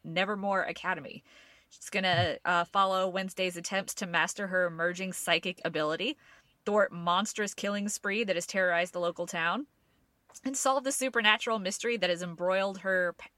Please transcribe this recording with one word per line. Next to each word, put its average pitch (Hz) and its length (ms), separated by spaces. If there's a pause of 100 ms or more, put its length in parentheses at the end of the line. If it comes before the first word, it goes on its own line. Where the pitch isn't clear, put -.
Nevermore 190 600
Academy. 170 600 (460)
She's - 220
gonna, 180 520
uh, 175 220
follow 190 420
Wednesday's 185 480
attempts 190 380
to 196 140
master 170 400
her 185 180
emerging 175 480
psychic 175 500
ability, 160 540 (480)
thwart 208 260
monstrous 180 600
killing 202 340
spree 208 380
that 190 100
has 175 120
terrorized 180 460
the 180 60
local 170 280
town, 180 400 (760)
and 269 140
solve 269 260
the 269 80
supernatural 226 680
mystery 202 360
that 180 140
has 175 140
embroiled 185 560
her 180 400
p-, - 180